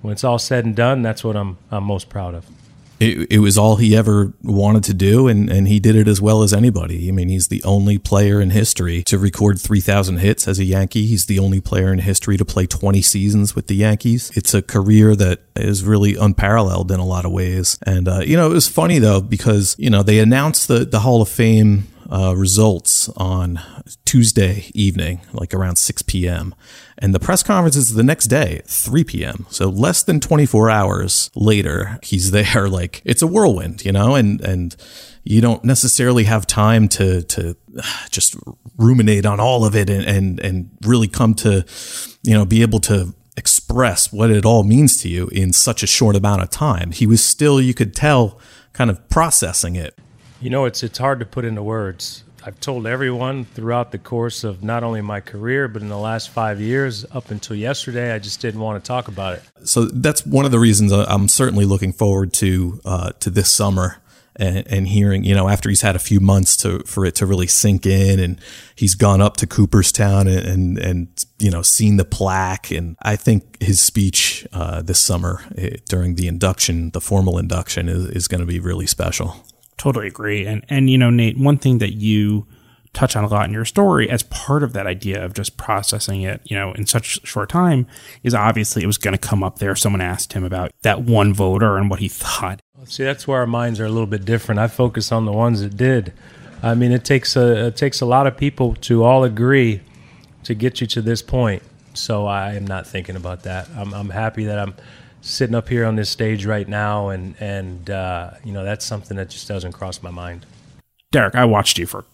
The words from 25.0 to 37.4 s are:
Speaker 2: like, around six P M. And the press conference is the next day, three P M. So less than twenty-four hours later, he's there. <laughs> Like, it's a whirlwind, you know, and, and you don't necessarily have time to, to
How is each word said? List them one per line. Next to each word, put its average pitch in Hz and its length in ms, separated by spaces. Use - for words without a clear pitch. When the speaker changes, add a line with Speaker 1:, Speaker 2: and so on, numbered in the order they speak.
Speaker 2:
like, - 200
around 92 240
six - 240
P 90 280
M. 87 240
And 98 160
the 92 60
press 185 240
conference 175 320
is 123 200
the 113 80
next 143 240
day, 120 400
three 135 360
P - 220
M. - 240
So - 200
less 104 340
than 160 160
twenty-four 127 500
hours 95 680
later, 101 680
he's 95 280
there. 101 380
<laughs> 95 60
Like, 87 300
it's - 160
a 160 60
whirlwind, 147 580
you 98 80
know, 104 220
and, 104 260
and 90 340
you 107 180
don't 117 220
necessarily 123 600
have 104 200
time 110 440
to, 92 340
to 87 320